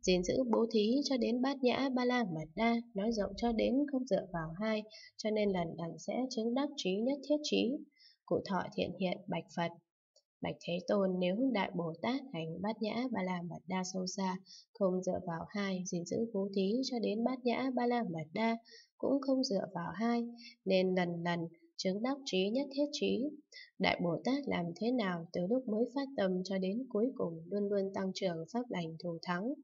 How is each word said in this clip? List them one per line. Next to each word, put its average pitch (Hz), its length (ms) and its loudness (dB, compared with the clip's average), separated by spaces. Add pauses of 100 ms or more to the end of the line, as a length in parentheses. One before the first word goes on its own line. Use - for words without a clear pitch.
gìn 180 220 4
giữ - 100 0 (180)
bố 220 200 4
thí 220 220 4 (100)
cho 269 120 0
đến 233 260 2
Bát 277 200 0
Nhã 254 320 4
Ba 247 100 0
La 247 200 2
Mật 156 300 -4
Đa, 233 200 2 (200)
nói 208 180 0
rộng 196 240 0
cho 233 160 0
đến 214 220 2 (180)
không 262 140 0
dựa - 260 2
vào 160 280 -4
hai, 214 220 0 (340)
cho 214 140 -2
nên 214 200 4
lần 175 180 2 (100)
lần 165 200 -6
sẽ - 160 -6 (160)
chứng 233 240 0
đắc 285 220 2
trí 190 200 0
nhất 262 220 0 (100)
thiết 294 140 4
trí. 208 300 2 (540)
Cụ - 140 2 (100)
Thọ 180 120 2 (140)
Thiện - 140 0 (100)
Hiện 180 260 0
bạch 170 180 -4 (120)
Phật, 170 120 0 (720)
bạch 170 160 -4 (100)
Thế 175 120 -2 (100)
Tôn, 196 300 4
nếu 185 180 2 (160)
đại 196 220 0
Bồ 170 180 -2 (100)
Tát 254 180 0 (120)
hành 165 300 -6
Bát 214 200 -2
Nhã 226 300 -2
Ba 196 100 0
La 180 200 -2
Mật 165 240 -8
Đa 185 160 -2 (120)
sâu 185 120 -2
xa, 185 300 -2 (360)
không 185 300 2
dựa - 240 0
vào 170 220 -4
hai, 196 380 -2
gìn 175 180 -2
giữ - 120 -4 (160)
bố 196 240 0
thí 190 160 4 (180)
cho 247 80 -2
đến 208 260 0
Bát 254 200 2
Nhã 247 300 2
Ba 247 120 2
La 240 160 2
Mật 160 300 -4
Đa, 226 240 2 (420)
cũng 277 220 2
không 269 240 2
dựa - 300 0
vào 170 200 -4
hai, 233 280 0 (420)
nên 185 300 6
lần 175 300 0
lần 175 160 2 (360)
chứng 196 260 0
đắc 262 220 0
trí 185 260 2
nhất 269 160 0 (100)
thiết 294 160 4
trí. 202 320 2 (540)
Đại 180 240 4
Bồ 170 220 2
Tát 262 220 2
làm 180 180 0 (160)
thế 226 120 2
nào 185 400 0
từ 175 140 -2
lúc 247 220 0
mới 214 160 2 (100)
phát 277 220 -2
tâm 190 160 2 (120)
cho 190 140 -2
đến 196 300 -2
cuối 214 260 2
cùng 165 360 -4
luôn 202 180 0
luôn 196 260 0
tăng 196 200 0
trưởng 170 380 -2
pháp 247 160 0
lành 165 360 -4
thù 170 180 -2
thắng? 190 420 -2